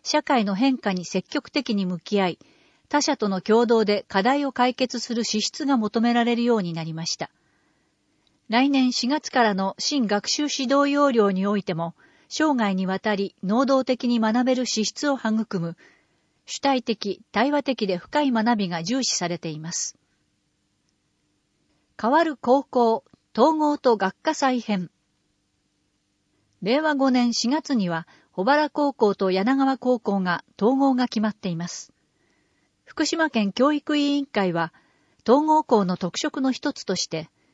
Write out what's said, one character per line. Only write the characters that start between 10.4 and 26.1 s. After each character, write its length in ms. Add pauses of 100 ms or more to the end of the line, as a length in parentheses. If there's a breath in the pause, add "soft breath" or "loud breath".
指 140
導 260
要 220
領 180
に 160
お 100
い 60
て 100
も、 220 (340 soft breath)
生 280
涯 180
に 120
わ 120
た 160
り 300
能 200
動 200
的 240
に 100
学 240
べ 140
る 100
資 180
質 240
を 80
育 440
む、 160 (680 soft breath)
主 120
体 240
的、 480
対 220
話 100
的 240
で 100
深 260
い 100
学 240
び 120
が 140
重 220
視 100
さ 140
れ 100
て 120
い 100
ま 120
す。 240 (2000)
変 100
わ 140
る 120
高 280
校、 400 (320)
統 200
合 220
と 180
学 240
科 140
再 260
編。 300 (1700)